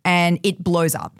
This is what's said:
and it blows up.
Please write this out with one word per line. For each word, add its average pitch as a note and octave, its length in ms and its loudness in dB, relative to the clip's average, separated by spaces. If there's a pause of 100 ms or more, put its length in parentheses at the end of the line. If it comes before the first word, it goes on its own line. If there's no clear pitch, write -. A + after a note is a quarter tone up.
and F3 400 2
it F#3+ 200 -2
blows E3+ 320 0
up. - 240 -12